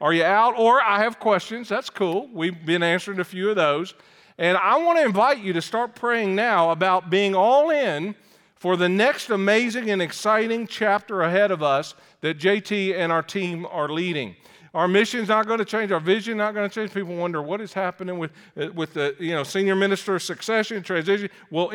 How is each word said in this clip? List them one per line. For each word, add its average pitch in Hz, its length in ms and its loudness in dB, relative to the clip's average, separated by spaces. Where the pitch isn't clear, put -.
Are 151 100 2
you 165 120 2
out? 220 340 2
Or, 240 240 6
"I 208 220 2
have 226 160 -2
questions." 220 500 -2
That's 233 220 -4
cool. 202 420 -2
We've 165 320 -4
been 170 160 2
answering 180 380 0
a 180 40 -2
few 190 280 -4
of 214 40 -2
those. 160 380 2
And 175 180 4
I 196 200 4
wanna 339 240 4
invite 240 360 4
you 196 160 -4
to 165 80 -2
start 233 320 -4
praying 233 400 -2
now 196 380 2
about 175 400 0
being 196 240 2
all 262 340 6
in 208 460 -2
for 180 200 0
the 175 140 2
next 220 400 0
amazing 220 600 0
and 190 100 0
exciting 220 640 0
chapter 202 560 -2
ahead 190 300 2
of 160 100 -4
us 143 320 0
that 156 180 -4
J 196 200 2
T 190 360 -2
and 170 160 0
our 165 100 2
team 175 460 -6
are 151 200 -4
leading. 151 480 -4
Our 165 120 2
mission's 214 400 2
not 214 180 2
gonna 220 200 -2
change. 214 260 -4
Our 170 80 2
vision 214 380 -2
not 208 180 -2
gonna 208 120 -2
change. 214 240 -8
People 175 240 -8
wonder 170 280 -4
what 185 180 -6
is 202 120 -14
happening 185 440 -6
with, 160 140 -6
uh, 156 140 -6
with 160 220 -6
the, 143 240 -2
you 170 100 -4
know, 151 140 -2
senior 190 320 0
minister 190 420 0
succession, 220 640 -4
transition. 190 480 -2
Will 170 240 -2